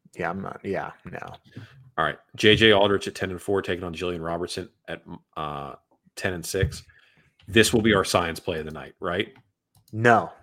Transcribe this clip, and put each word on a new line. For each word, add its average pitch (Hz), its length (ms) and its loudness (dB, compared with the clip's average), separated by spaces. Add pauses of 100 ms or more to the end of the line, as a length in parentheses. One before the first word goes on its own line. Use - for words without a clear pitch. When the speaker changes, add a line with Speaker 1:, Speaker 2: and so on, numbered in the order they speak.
(160)
Speaker 1:
Yeah, 85 140 -4
I'm 95 100 -8
not. - 220 -12
Yeah, 95 300 -6 (120)
no. 90 140 -14 (800)
Speaker 2:
All 80 60 2
right. 76 140 -4 (180)
J 107 180 6
J 110 180 6
Aldrich 98 360 2
at - 80 -8
ten 95 160 -6
and 87 100 -10
four, 98 180 0
taking 90 240 -4
on 87 80 -8
Jillian 85 320 -6
Robertson 85 440 -6 (180)
at, 85 160 -12 (340)
uh, 71 380 -8 (400)
ten - 200 -4
and 85 120 -10
six. - 380 -4 (640)
This 107 240 6
will 117 100 4
be 110 100 6
our 95 120 4
science 85 340 0
play 82 220 -6
of 78 60 -8
the 78 40 -10
night, 71 300 -14
right? 90 340 -4 (580)
Speaker 1:
No. 110 380 4 (120)